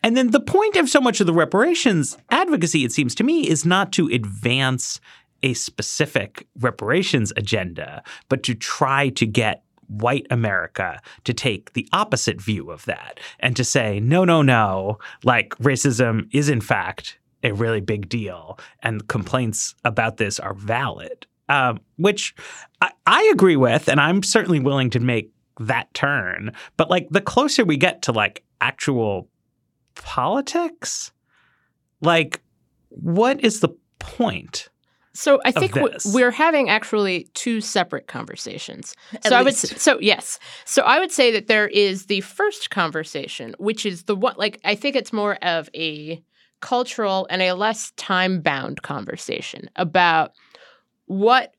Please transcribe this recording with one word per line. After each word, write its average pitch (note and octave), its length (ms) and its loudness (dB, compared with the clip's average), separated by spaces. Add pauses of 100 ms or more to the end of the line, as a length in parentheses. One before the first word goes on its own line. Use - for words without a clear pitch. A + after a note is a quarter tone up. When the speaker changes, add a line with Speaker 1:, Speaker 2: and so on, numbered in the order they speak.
Speaker 1:
And A3+ 120 2
then B3+ 140 4
the B3+ 100 6
point G4+ 360 2
of E4 120 4
so C#4+ 140 -2
much B3 180 0
of G3+ 60 4
the E3+ 80 2
reparations F#3 840 2 (100)
advocacy, G3+ 560 2
it A#2 60 -2
seems C3 240 -2
to - 80 0
me, D#4 260 0
is D#3+ 160 0
not F#3+ 280 2
to E3 160 2
advance A#2+ 920 -2 (400)
a B2+ 140 0
specific - 920 -6 (140)
reparations A#2+ 760 0
agenda, F2 680 -6 (260)
but C3 140 0
to B2 100 -2
try C3+ 560 0
to - 160 0
get A2 380 -2 (240)
white A#2+ 420 -2
America F#2+ 720 -2 (240)
to B2 80 -2
take - 400 -2
the A#2+ 180 -4
opposite E3 480 0
view F#2+ 320 -4
of - 140 -14
that - 340 -10 (220)
and B2+ 160 0
to B2+ 80 0
say, G#2+ 340 0
"No, D3 240 4
no, E3+ 180 6
no, G#2+ 580 2 (260)
like, A#2+ 300 2
racism A#2+ 760 0
is C#3+ 160 2
in B2+ 140 0
fact - 560 -4 (260)
a A#2 80 0
really A2+ 300 -2
big G2+ 260 -4
deal F#2 500 -8 (240)
and G#2+ 280 -4
complaints A#2 720 -4
about A2+ 320 0
this G2+ 240 -4
are G2 140 -8
valid," A2 720 -6 (240)
um, C3 320 0 (160)
which G3+ 360 0 (460)
I, - 120 2 (140)
I E4+ 280 6
agree F#3 240 6
with, C3 320 4
and C#3 100 4
I'm E3+ 240 4
certainly F3+ 380 2
willing C3 300 2
to A#2 100 0
make A#2+ 320 -2 (260)
that A#2 340 -4
turn. G#2+ 600 -4 (240)
But, E3 120 2
like, F3+ 200 2
the F3 100 2
closer B3+ 460 2
we D#3 100 2
get E3 280 2
to, B2 100 -2
like, G#2 320 0 (160)
actual A2+ 680 -2 (680)
politics, C#4+ 1160 -4 (880)
like, E3 420 0 (460)
what A#3 560 0
is G#3+ 160 2
the - 160 0 (240)
point - 680 -6 (440)
Speaker 2:
So - 300 2
I B3 60 4
Speaker 1:
of B3+ 60 -2
Speaker 2:
think F#4+ 180 0
w- C4+ 200 2
Speaker 1:
this? - 200 -10
Speaker 2:
we're B3 180 4
having C#4+ 380 2
actually G#3 640 -2
two A3+ 260 -4
separate - 480 -4
conversations. - 880 -14 (180)
Speaker 3:
At - 120 -10
Speaker 2:
So B3+ 100 4
I A#3+ 40 8
would B3+ 140 6
Speaker 3:
least. - 200 -4
Speaker 2:
s-, - 80 -10
so C#4+ 180 4
yes. - 400 0 (240)
So - 200 2
I C4+ 160 4
would F#4 120 -2
say B3 200 4
that G#3+ 160 -2
there G#3+ 200 4
is G3 380 2
the G3 160 -2
first - 480 -4
conversation, D3+ 880 -6
which A3 260 -4
is F3+ 180 -6
the G#3 120 -2
one, G3 220 -2
like, G#3 260 -4
I G#3 100 2
think C4+ 220 -2
it's A#3+ 160 -2
more G#3 320 -2
of E3 320 -2
a D#3 480 -8 (380)
cultural A3+ 680 -2
and F#3 120 -2
a F#3 120 2
less G#3+ 440 -4
time-bound E3+ 840 -2
conversation - 920 -10
about E3+ 560 2 (760)
what A3 520 2